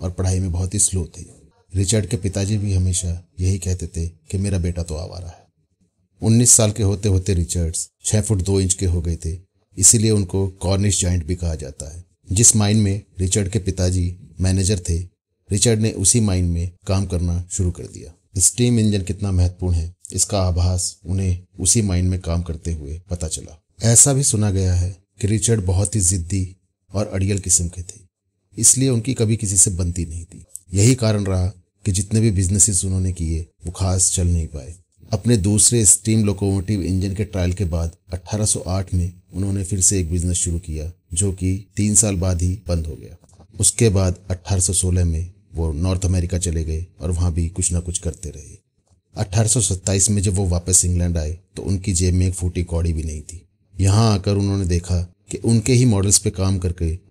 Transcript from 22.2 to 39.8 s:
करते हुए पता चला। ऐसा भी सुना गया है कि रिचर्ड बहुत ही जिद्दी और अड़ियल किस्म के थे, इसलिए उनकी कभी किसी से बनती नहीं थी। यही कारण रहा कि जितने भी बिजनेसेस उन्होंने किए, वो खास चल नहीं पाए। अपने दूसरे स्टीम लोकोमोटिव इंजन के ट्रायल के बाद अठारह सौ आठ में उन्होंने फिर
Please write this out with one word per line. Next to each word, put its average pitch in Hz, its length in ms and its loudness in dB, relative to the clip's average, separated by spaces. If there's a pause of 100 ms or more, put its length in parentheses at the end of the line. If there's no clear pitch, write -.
करते 85 320 -6
हुए 76 260 -10 (100)
पता 90 180 -6
चला। - 300 -12 (260)
ऐसा 117 300 6
भी 135 100 2
सुना 107 280 2
गया 92 220 2
है 90 220 0 (260)
कि 101 60 0
रिचर्ड 110 380 2
बहुत 98 300 0
ही 104 60 2
जिद्दी 92 540 -2 (360)
और 104 160 -2
अड़ियल 98 320 0
किस्म 90 280 0
के 85 140 -10
थे, - 200 -16 (560)
इसलिए 127 320 4
उनकी 120 240 0
कभी 110 240 2
किसी 101 200 -2
से - 140 2
बनती 87 340 -2
नहीं 80 200 -12
थी। - 200 -20 (280)
यही 107 220 4
कारण 110 280 0
रहा 92 240 0 (380)
कि 104 60 -2
जितने 101 280 0
भी 113 120 4
बिजनेसेस 95 540 2
उन्होंने 92 280 0
किए, 82 280 -4 (240)
वो 87 60 -8
खास 92 400 0
चल 90 160 0
नहीं 85 200 0
पाए। 73 260 -12 (380)
अपने 113 260 2
दूसरे 104 480 4
स्टीम 110 400 2
लोकोमोटिव 98 560 0
इंजन 92 340 0
के 107 80 -2
ट्रायल 90 300 -2
के 95 120 -2
बाद 85 300 -2 (180)
अठारह 104 320 -4
सौ - 140 0
आठ 95 340 -4
में 90 200 0 (200)
उन्होंने 98 300 -2
फिर 92 180 -4